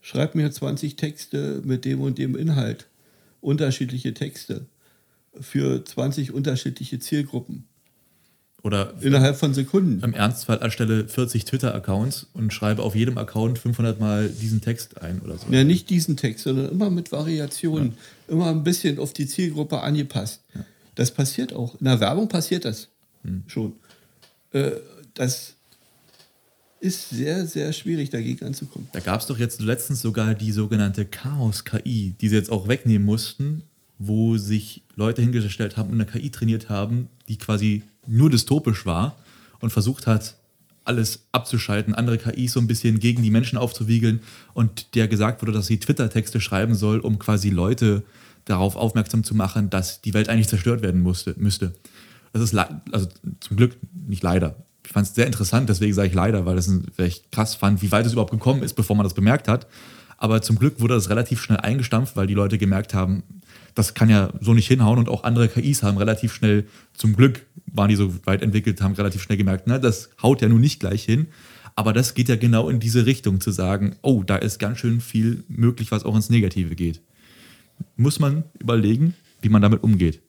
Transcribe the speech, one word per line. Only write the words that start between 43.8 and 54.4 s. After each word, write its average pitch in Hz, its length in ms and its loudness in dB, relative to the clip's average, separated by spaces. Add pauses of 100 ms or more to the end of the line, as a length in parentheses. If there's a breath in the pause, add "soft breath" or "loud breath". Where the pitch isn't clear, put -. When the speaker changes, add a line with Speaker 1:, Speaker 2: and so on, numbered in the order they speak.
Speaker 2:
und - 420 -2
der 113 120 4
gesagt 107 340 0
wurde, 110 120 -2
dass 101 140 -2
sie 113 120 0
Twitter-Texte 110 600 0
schreiben 104 360 0
soll, 107 240 2
um 107 200 -2
quasi 104 300 0
Leute 101 540 2 (400 loud breath)
darauf 95 320 0
aufmerksam 110 480 0
zu - 100 -4
machen, 104 360 0
dass 92 320 -4
die 107 120 -4
Welt 107 160 2
eigentlich 113 200 4
zerstört 113 340 0
werden 92 180 2
musste, 90 360 0
müsste. 98 360 -2 (580 loud breath)
Das 113 120 0
ist 107 80 0
le-, 87 300 -2 (100)
also 92 160 -2 (320)
zum - 180 -6
Glück 123 200 4 (300)
nicht 95 140 -4
leider. 87 420 0 (220)